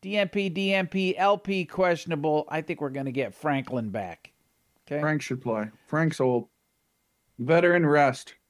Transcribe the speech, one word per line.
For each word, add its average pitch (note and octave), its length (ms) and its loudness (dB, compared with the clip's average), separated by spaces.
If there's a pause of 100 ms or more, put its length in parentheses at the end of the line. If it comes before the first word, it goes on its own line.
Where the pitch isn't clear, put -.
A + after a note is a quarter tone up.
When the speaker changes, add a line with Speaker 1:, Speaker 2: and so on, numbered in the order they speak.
Speaker 1:
D G3 160 -6
N G3 140 2
P, G3 180 0
D G3 240 0
N F#3+ 140 2
P, F#3 320 0
L G3+ 180 4
P F#3+ 300 -4
questionable. D#3 840 0
I D#3+ 140 -4
think D#3+ 180 -8
we're D3 80 -4
gonna C3+ 240 -6
get A#2+ 220 -2
Franklin B2+ 560 -2
back. F#2 420 -10 (580)
Okay. D3 120 -4
Speaker 2:
Frank D3+ 180 0
should B2+ 220 -8
play. A2 260 -4 (180)
Frank's D#3 320 0
old. B2 300 0 (880)
Veteran E3+ 460 4
rest. C#3+ 520 2 (140)